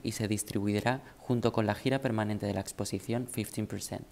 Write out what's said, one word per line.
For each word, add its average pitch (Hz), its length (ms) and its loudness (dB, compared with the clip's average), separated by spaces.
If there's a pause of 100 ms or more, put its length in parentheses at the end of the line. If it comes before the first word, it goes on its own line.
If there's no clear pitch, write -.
y 117 100 -2
se 110 160 0
distribuirá 104 720 2 (180)
junto 120 340 2
con 110 140 4
la 104 80 4
gira 135 260 2
permanente 107 440 0
de 101 80 2
la 98 80 0
exposición 113 680 -2
Fifteen 107 400 -4
percent. - 460 -6